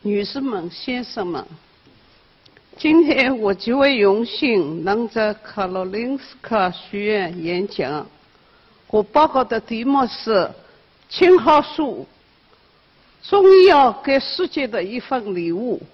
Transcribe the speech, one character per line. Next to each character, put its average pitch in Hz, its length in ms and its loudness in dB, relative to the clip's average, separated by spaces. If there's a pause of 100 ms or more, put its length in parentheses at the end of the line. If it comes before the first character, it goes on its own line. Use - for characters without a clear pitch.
女 208 240 -4
士 277 160 -10
们、 202 300 -6
先 247 320 -10
生 - 240 -10
们， 160 180 -8 (1300)
今 320 280 4
天 262 340 0
我 202 160 -2
极 226 180 -6
为 269 280 2
荣 202 260 2
幸 175 580 -2
能 214 240 -2
在 214 280 -2
卡 - 320 -8
罗 185 180 -6
林 233 320 -6
斯 - 240 -18
卡 190 300 -2
学 - 280 -12
院 190 440 -4
演 175 240 -4
讲。 147 360 -6 (840)
我 214 160 0
报 294 240 2
告 269 160 0
的 226 160 -4
题 226 240 -10
目 277 240 2
是 196 420 -2 (600)
青 359 280 6
蒿 294 240 4
素： 240 460 -6 (1120)
中 392 240 2 (100)
医 370 120 10
药 277 260 6 (100)
给 269 160 0
世 - 280 -4
界 277 200 -6
的 202 160 -6
一 226 160 -8
份 214 360 -6
礼 170 160 -4
物。 208 280 -4 (140)